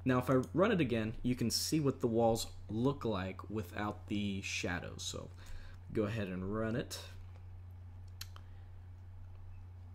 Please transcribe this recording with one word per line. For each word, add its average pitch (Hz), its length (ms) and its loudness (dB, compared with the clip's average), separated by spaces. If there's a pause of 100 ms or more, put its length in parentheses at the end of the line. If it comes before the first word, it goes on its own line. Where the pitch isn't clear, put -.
Now, 127 160 6
if 127 100 2
I 131 60 8 (180)
run 196 180 6
it 175 80 6
again, 113 420 2
you 123 120 4
can 120 160 2
see - 300 2
what 135 200 4
the 127 60 4
walls 113 400 6 (240)
look 120 340 2
like 95 460 -2
without 107 560 -2
the 101 340 0
shadows. 87 600 -2
So, - 260 -6 (640)
go 107 120 4
ahead 101 240 0
and 92 260 -2
run 110 220 0
it. - 220 -4 (3000)